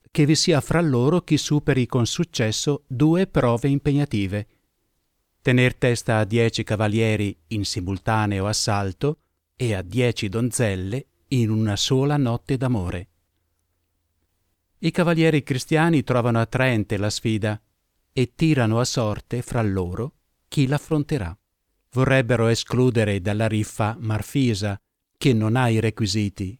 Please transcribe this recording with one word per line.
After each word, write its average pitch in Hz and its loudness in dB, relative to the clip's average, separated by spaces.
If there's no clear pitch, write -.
che 151 2
vi 151 4
sia 147 2
fra - 2
loro 151 2
chi 156 0
superi 139 0
con 127 0
successo - -2
due 160 2
prove 123 0
impegnative. 135 0
Tener 127 4
testa 120 0
a 107 2
dieci 113 0
cavalieri 107 0
in 104 -4
simultaneo 101 -2
assalto 104 -4
e 117 -2
a 95 -4
dieci 107 -2
donzelle 110 -4
in 117 2
una 107 0
sola 139 0
notte 131 -2
d'amore. 95 -4
I 165 -2
cavalieri 160 2
cristiani 156 0
trovano 120 0
attraente 117 0
la 101 -2
sfida 107 -4
e 127 -2
tirano 123 2
a 127 2
sorte 120 -4
fra 120 -4
loro 98 -4
chi 139 0
l'affronterà. 143 -4
Vorrebbero 123 2
escludere 113 0
dalla 104 -2
riffa 107 -2
Marfisa, 107 -2
che 135 2
non 110 2
ha 127 2
i 110 2
requisiti 107 -2